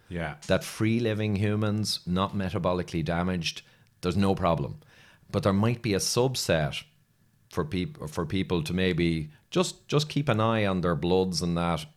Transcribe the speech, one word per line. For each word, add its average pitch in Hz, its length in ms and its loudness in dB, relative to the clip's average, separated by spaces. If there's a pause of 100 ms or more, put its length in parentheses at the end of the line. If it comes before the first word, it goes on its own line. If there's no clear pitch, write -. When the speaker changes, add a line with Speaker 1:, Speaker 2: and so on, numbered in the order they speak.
Speaker 1:
Yeah. 80 280 -8 (100)
Speaker 2:
That 92 160 2
free 113 380 0
living 107 360 0
humans, 104 720 0
not 95 300 0
metabolically 90 680 -2
damaged, 85 580 -2 (400)
there's 90 140 0
no 98 200 4
problem. 76 400 0 (560)
But 101 100 0
there 101 100 4
might 113 300 2
be 101 120 0
a 95 40 2
subset 98 880 0 (640)
for 87 140 -2
peop-, 80 440 -4
for 85 160 -4
people 90 380 0
to 87 100 -4
maybe 85 580 2 (200)
just, - 380 -2
just 151 200 2
keep 143 200 -2
an 107 120 2
eye 110 240 2
on 95 180 0
their 87 120 2
bloods 90 480 2
and 85 140 0
that 85 300 0 (100)